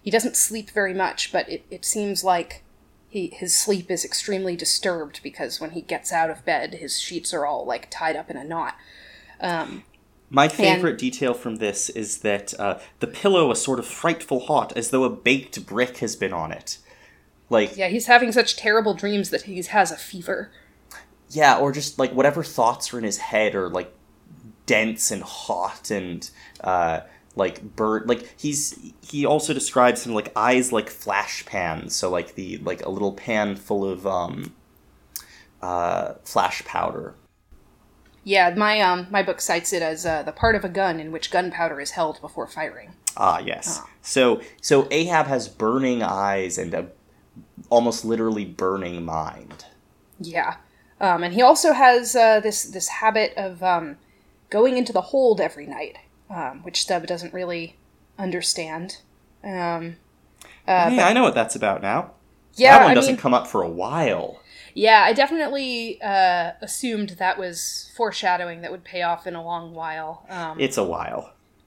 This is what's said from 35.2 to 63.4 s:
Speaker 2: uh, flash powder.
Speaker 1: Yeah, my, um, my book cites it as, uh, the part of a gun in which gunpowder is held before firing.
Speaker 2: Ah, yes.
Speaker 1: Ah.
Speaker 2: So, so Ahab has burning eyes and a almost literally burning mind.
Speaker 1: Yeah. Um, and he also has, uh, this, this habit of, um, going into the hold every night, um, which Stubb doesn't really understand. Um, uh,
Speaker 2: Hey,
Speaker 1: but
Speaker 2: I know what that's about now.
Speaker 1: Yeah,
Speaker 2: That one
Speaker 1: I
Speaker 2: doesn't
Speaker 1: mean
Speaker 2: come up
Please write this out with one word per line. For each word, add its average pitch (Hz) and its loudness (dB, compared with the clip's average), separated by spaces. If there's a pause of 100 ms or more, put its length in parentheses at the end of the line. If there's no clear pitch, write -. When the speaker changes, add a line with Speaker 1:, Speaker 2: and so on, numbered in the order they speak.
Speaker 2:
uh, 90 -2 (100)
flash - -2
powder. - -6 (1120)
Speaker 1:
Yeah, 185 6
my, 214 2
um, 180 2
my 202 2
book 185 -2
cites 170 -2
it 180 -2
as, 160 -4
uh, 160 -2
the 151 -8
part 226 2
of 202 0
a 196 -6
gun 175 -2
in 156 -12
which 160 -8
gunpowder 170 -2
is 139 -8
held 160 -4
before - -10
firing. - -12 (240)
Speaker 2:
Ah, 87 2
yes. - -8
Speaker 1:
Ah. - -20 (140)
Speaker 2:
So, 123 4 (180)
so 135 4
Ahab 160 2
has 127 -2
burning 123 0
eyes 95 -2
and 90 -6
a 82 -6 (800)
almost 117 4
literally 110 0
burning 90 -4
mind. 80 -8 (560)
Speaker 1:
Yeah. 170 -4 (440)
Um, 175 2
and 175 -4
he 226 4
also 302 8
has, 247 6
uh, 220 6
this, 208 -4
this 190 -8
habit 220 0
of, 185 -8
um, 170 0 (540)
going 247 4
into 247 -2
the 185 2
hold 233 2
every 147 -4
night, 143 -12 (320)
um, 156 -8
which - -6
Stubb 175 -2
doesn't 170 -6
really 175 -8 (420)
understand. 170 -6 (460)
Um, 170 -6 (680)
uh, 180 4
Speaker 2:
Hey, 151 2
Speaker 1:
but 190 6
Speaker 2:
I 185 6
know 247 4
what 180 4
that's 110 0
about 104 0
now. 117 -2 (420)
Speaker 1:
Yeah, 262 12
Speaker 2:
That 269 12
one - 8
Speaker 1:
I 262 8
Speaker 2:
doesn't 269 6
Speaker 1:
mean 233 -4
Speaker 2:
come 127 4
up - 4